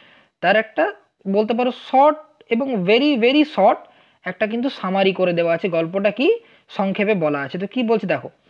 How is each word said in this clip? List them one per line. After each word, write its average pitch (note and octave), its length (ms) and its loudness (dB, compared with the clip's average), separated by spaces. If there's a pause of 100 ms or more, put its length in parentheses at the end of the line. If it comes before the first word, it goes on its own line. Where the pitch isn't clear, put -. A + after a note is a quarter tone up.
(420)
তার G3 140 2
একটা, D4+ 360 0 (360)
বলতে G#3+ 260 0
পারো, B3 180 0
শর্ট C#4+ 460 2 (320)
এবং B3+ 240 -2
very, A#3 460 2
very C4+ 260 4 (100)
short G#3+ 200 4 (500)
একটা F#3+ 220 -4
কিন্তু A#3+ 220 -4
সামারি F#3+ 440 0
করে F#3 200 0
দেওয়া E3+ 200 0
আছে। E3 160 -2
গল্পটা E3+ 420 0
কি E4+ 280 0 (300)
সংক্ষেপে G3 440 -2
বলা D3+ 260 0
আছে। C#3 180 -8
তো F#3+ 100 -6
কি B3+ 160 -4
বলছে A3 240 -2
দেখো, C#3+ 220 -4 (200)